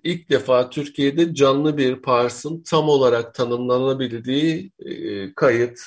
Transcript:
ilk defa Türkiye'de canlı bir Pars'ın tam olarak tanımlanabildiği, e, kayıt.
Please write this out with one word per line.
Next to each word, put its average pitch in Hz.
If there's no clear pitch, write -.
ilk 170
defa 127
Türkiye'de 143
canlı 139
bir 127
Pars'ın 131
tam 156
olarak 123
tanımlanabildiği, 127
e, -
kayıt. 120